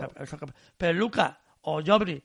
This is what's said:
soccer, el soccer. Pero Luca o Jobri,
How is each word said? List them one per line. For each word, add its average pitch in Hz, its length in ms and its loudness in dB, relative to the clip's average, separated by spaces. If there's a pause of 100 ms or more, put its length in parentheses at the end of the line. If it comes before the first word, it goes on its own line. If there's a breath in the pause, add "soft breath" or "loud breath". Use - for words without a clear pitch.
soccer, 135 100 -8 (120)
el 139 40 -12
soccer. 143 280 -14 (220)
Pero 170 180 2
Luca 202 440 0 (220)
o 156 240 -4
Jobri, 180 400 2